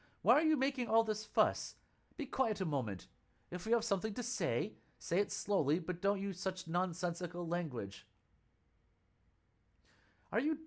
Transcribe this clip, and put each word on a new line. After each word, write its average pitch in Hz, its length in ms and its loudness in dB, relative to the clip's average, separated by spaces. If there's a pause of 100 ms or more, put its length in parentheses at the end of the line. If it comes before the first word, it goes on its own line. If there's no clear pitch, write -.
(220)
why 214 140 4
are 320 80 4
you 311 140 4
making 254 320 -2
all 226 160 6
this 208 180 -4
fuss? - 520 2 (420)
Be 277 80 -2
quiet 226 340 0
a 190 60 0
moment. 120 420 -2 (420)
If 180 160 -6
we 220 60 0
have 226 140 2
something 202 300 0
to 247 80 -4
say, 151 500 0 (260)
say 175 200 -2
it 202 120 0
slowly, 165 480 2
but 170 220 -6
don't 196 200 0
use 196 180 -4
such - 280 -4
nonsensical 175 800 -2
language. 131 580 -2 (2250)
Are 214 80 2
you 294 260 0